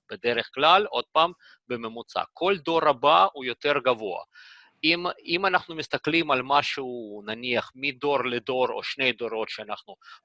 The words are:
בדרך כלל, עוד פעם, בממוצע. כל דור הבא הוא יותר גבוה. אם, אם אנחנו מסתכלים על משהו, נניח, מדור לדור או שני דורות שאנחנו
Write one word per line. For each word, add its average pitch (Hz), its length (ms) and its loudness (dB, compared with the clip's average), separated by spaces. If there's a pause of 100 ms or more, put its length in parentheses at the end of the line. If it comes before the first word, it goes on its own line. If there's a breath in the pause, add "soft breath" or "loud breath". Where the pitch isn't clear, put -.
(100)
בדרך 117 440 -2
כלל, 175 320 4
עוד 120 260 -4
פעם, 165 200 4 (360 soft breath)
בממוצע. 117 540 -6 (100)
כל 196 260 0
דור 160 300 0
הבא 151 440 6
הוא 139 120 -12
יותר 127 280 0 (120)
גבוה. 110 380 0 (600 loud breath)
אם, 170 220 2 (180)
אם 175 220 0
אנחנו 180 280 0
מסתכלים 156 560 -2
על 127 120 2
משהו, 123 840 -2
נניח, 117 480 -4
מדור 135 500 -2
לדור 127 460 0
או 107 120 -6
שני 131 300 0
דורות 110 360 -6
שאנחנו 104 460 -12 (300 loud breath)